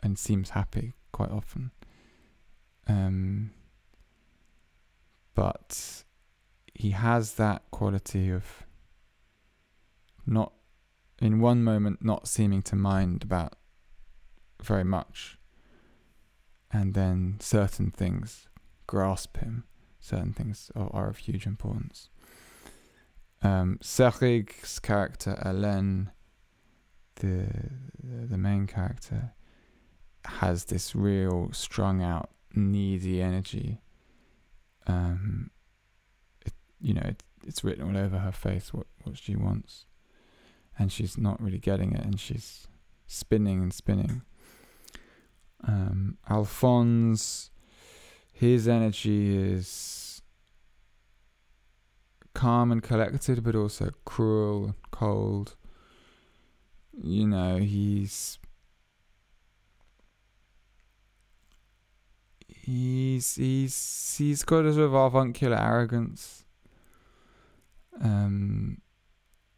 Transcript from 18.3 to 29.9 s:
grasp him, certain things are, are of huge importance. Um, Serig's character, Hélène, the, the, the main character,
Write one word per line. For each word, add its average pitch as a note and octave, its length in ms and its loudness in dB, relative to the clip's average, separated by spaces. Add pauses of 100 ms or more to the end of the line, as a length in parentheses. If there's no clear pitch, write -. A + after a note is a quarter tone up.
grasp F#2+ 520 -2
him, A#2 260 -4 (340)
certain F#2+ 340 -4
things G#2 420 -8
are, G2+ 180 -4
are G2+ 160 -2
of G2+ 100 -8
huge - 280 -8
importance. - 640 -8 (1300)
Um, F#2 400 2
Serig's - 960 2
character, G2 640 -2
Hélène, G2 680 0 (1040)
the, F#2 300 -2 (560)
the, A#2+ 240 -10
the G#2 120 -2
main G2 280 2
character, G2+ 680 -4 (920)